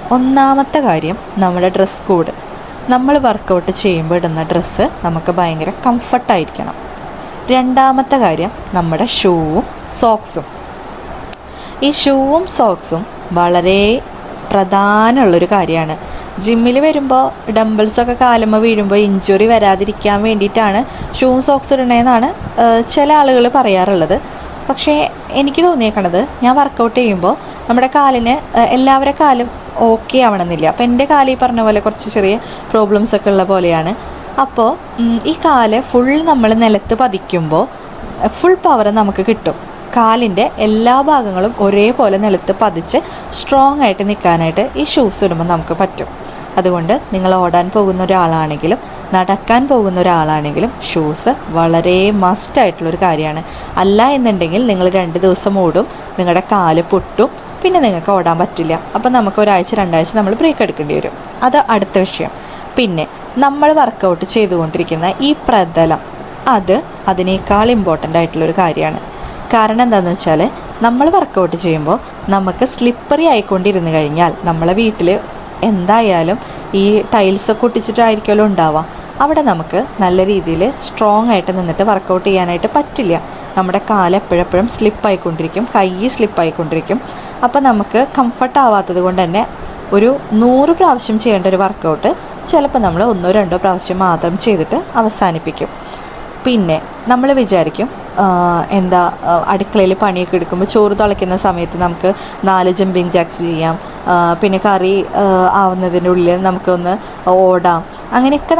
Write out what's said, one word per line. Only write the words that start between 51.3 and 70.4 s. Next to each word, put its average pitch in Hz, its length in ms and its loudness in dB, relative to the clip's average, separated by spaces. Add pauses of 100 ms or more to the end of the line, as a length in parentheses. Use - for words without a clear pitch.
വളരെ 165 640 2
മസ്റ്റായിട്ടുള്ളൊരു 180 920 0
കാര്യമാണ്. 156 420 0 (320)
അല്ല 202 300 4
എന്നുണ്ടെങ്കിൽ 226 600 0
നിങ്ങൾ 185 220 2
രണ്ട് 180 300 0
ദിവസം 190 400 2
ഓടും, 175 280 2 (320)
നിങ്ങളുടെ 180 240 2 (100)
കാല് 170 300 2
പൊട്ടും, 185 460 0 (340)
പിന്നെ 359 180 2
നിങ്ങൾക്ക് 196 320 0
ഓടാൻ 170 260 2
പറ്റില്ല. 165 420 -2 (140)
അപ്പം 247 180 0
നമുക്ക് 214 280 2
ഒരാഴ്ച 196 340 2
രണ്ടാഴ്ച 170 420 0
നമ്മൾ 208 180 2
ബ്രേക്ക് 302 280 2
എടുക്കേണ്ടി 156 320 -2
വരും. - 160 -4 (320)
അത് 254 260 4
അടുത്ത 196 300 0
വിഷയം. 185 320 -2 (460)
പിന്നെ 180 300 -2 (380)
നമ്മൾ 294 240 2 (120)
വർക്കൗട്ട് 185 440 0 (100)
ചെയ്തുകൊണ്ടിരിക്കുന്ന 170 720 -2 (220)
ഈ - 20 4 (160)
പ്രതലം, 165 540 2 (560)
അത് 190 200 0 (340)
അതിനേക്കാൾ 190 560 0 (100)
ഇമ്പോർട്ടന്റ് 170 440 0
ആയിട്ടുള്ളൊരു 160 380 -2
കാര്യമാണ്. 156 420 0 (520)
കാരണം 220 340 2
എന്താന്ന് 196 280 2
വെച്ചാൽ, 160 260 0 (460)